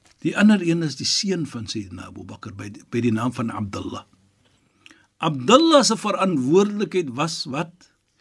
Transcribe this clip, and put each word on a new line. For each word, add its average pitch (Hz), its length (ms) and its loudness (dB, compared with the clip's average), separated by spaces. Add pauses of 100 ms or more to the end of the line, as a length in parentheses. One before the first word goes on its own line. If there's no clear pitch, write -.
(200)
Die - 160 -2
ander 208 260 6
een 165 200 0
is 143 140 -4
die - 100 -8
seun 180 400 -2
van 113 200 -10
Sayyidina 95 400 -10
Abu 92 180 -16
Bakr 104 300 -16
by 104 140 -14
die, 104 220 -16
by 123 100 -2
die 120 120 2
naam 117 200 -2
van 113 180 -4
Abdullah. 101 540 -8 (1120)
Abdullah 226 640 4
se 220 120 2
verantwoordelikheid 185 1160 0
was 165 300 -4
wat? 165 460 -8 (300)